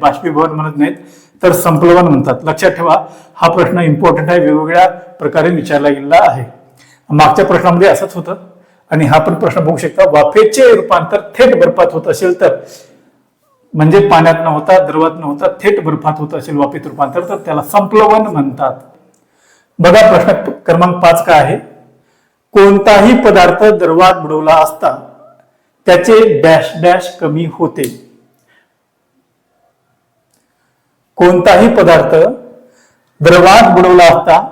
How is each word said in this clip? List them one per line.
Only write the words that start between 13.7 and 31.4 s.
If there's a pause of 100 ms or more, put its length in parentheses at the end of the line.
म्हणजे
पाण्यात
न
होता,
द्रवात
न
होता, (140)
थेट
बर्फात
होत
असेल
वाफेत
रूपांतर,
तर
त्याला
संप्लवन
म्हणतात. (1040)
बघा
प्रश्न (140)
क्रमांक
पाच
काय
आहे, (960)
कोणताही
पदार्थ (100)
द्रवात
बुडवला
असता (920)
त्याचे
डॅश (100)
डॅश (100)
कमी
होते. (3250)
कोणताही